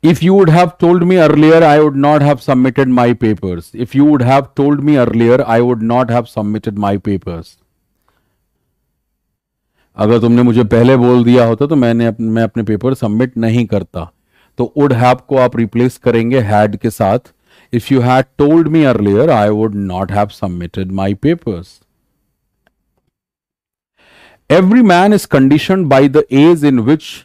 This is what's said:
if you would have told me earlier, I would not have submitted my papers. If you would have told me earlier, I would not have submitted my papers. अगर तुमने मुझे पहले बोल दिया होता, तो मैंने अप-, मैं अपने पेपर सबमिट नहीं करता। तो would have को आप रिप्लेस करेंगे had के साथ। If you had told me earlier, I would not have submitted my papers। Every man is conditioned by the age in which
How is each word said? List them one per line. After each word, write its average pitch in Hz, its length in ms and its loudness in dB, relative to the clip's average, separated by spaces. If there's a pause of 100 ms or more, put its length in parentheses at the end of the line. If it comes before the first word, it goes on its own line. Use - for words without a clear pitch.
if 160 100 4
you 165 160 -2
would 190 180 2
have 170 220 2 (140)
told 175 180 2
me 175 260 2
earlier, 156 320 4
I 151 220 4
would 147 220 0
not 151 180 2
have 143 180 0 (100)
submitted 127 480 0
my 120 240 0
papers. 95 400 -4 (140)
If 120 200 -8
you 139 60 2
would 147 200 2
have 131 220 0 (160)
told 143 240 -2
me 143 220 2
earlier, 117 380 2
I 120 160 0
would 120 220 -2
not 120 280 -2
have 117 160 -2 (120)
submitted 104 400 -6
my 101 280 -4
papers. 90 400 -8 (2500)
अगर 107 220 2
तुमने 117 240 2
मुझे 120 220 2
पहले 120 320 2
बोल 123 280 2
दिया 120 200 4
होता, 113 220 -2
तो 156 100 -2
मैंने 117 300 0
अप-, 110 140 -6
मैं 113 220 -2
अपने 113 200 -4
पेपर 107 320 -4
सबमिट 120 420 -4
नहीं 113 300 -2
करता। 90 460 -8 (460)
तो 123 200 -4
would 139 200 0
have 123 300 0
को 139 80 -2
आप 127 200 0
रिप्लेस 117 420 -2
करेंगे 117 440 -2
had 104 340 0
के 113 140 -6
साथ। 107 280 -2 (560)
If 117 80 -2
you 135 160 0
had 127 260 2 (160)
told 156 280 2
me 147 280 2
earlier, 104 320 0
I 107 220 0
would 104 400 -4
not 95 200 -6
have 104 200 -2 (140)
submitted 92 560 -10
my 98 240 -4
papers। 131 400 -4 (3000)
Every 190 300 4
man 196 360 4
is - 120 -6
conditioned 151 580 0
by 135 240 4
the 151 100 2 (100)
age 147 320 2
in 135 220 2
which 151 180 0 (200)